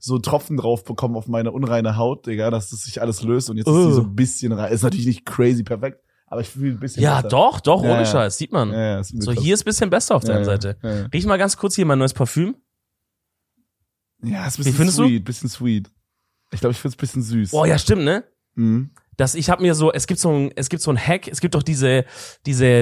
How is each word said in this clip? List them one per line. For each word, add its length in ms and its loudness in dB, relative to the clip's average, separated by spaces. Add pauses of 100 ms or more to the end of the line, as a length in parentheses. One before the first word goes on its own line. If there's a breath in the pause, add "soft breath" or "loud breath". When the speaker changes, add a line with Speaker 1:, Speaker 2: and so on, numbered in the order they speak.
Speaker 1:
so 180 -4
Tropfen 380 -2
drauf 260 -2
bekommen 320 -6
auf 140 -8
meine 240 -2
unreine 440 -2
Haut, 300 -2
Digga, 240 -2
dass 200 -4
das 120 -12
sich 180 -10
alles 220 -4
löst 280 0
und 60 -6
jetzt 120 -2
ist 40 6
die 60 6
Speaker 2:
Oh. 140 6
Speaker 1:
so 100 6
ein 140 -4
bisschen 340 0
rein. 220 -2
Ist 100 0
natürlich 240 0
nicht 200 -2
crazy 360 2
perfekt, 380 -6 (260)
aber 140 -8
ich 80 -8
fühl 240 -4
ein 80 -8
bisschen 240 -2
Speaker 2:
Ja, 120 4
Speaker 1:
besser. 120 -2
Speaker 2:
doch, 320 4
doch, 240 4
Speaker 1:
Ja, 60 4
Speaker 2:
ohne 100 4
Speaker 1:
ja. 60 2
Speaker 2:
Scheiß, 300 2
sieht 140 -8
man. 220 0
Speaker 1:
Ja, 80 -2
ja, 180 -2
ist 140 -8
übel 140 -6
Speaker 2:
So, 60 -2
Speaker 1:
krass. 120 0
Speaker 2:
hier 100 2
ist 100 -2
bisschen 260 0
besser 260 2
auf 80 2
der 80 -2
Speaker 1:
Ja, 60 2
Speaker 2:
einen 80 0
Seite. 360 -2
Speaker 1:
ja, 100 -6
ja. 220 -4
Speaker 2:
Riech 120 -2
mal 100 2
ganz 200 0
kurz 200 -2
hier 100 2
mein 140 2
neues 140 0
Parfüm. 420 -2 (1700)
Speaker 1:
Ja, 220 -4
ist 120 -6
ein 60 -2
Speaker 2:
Wie 60 2
Speaker 1:
bisschen 60 2
Speaker 2:
findest 220 2
du? 60 4
Speaker 1:
sweet, 200 2
bisschen 260 -8
sweet. 400 -2 (600)
Ich 100 -8
glaub, 120 2
ich 60 -4
find's 180 -6
ein 40 -10
bisschen 220 -4
süß. 300 -2
Speaker 2:
Oh, 120 2
ja, 140 4
stimmt, 260 2
ne? 200 0 (300)
Speaker 1:
Mhm. 360 0 (280)
Speaker 2:
Das, 160 2
ich 160 -2
hab 100 2
mir 140 4
so, 180 2
es 140 -4
gibt 140 -2
so 100 2
ein, 260 0
es 120 -4
gibt 140 -4
so 80 -2
ein 80 2
Hack, 300 -2
es 120 -8
gibt 140 -2
doch 80 2
diese, 420 2 (400 loud breath)
diese 380 4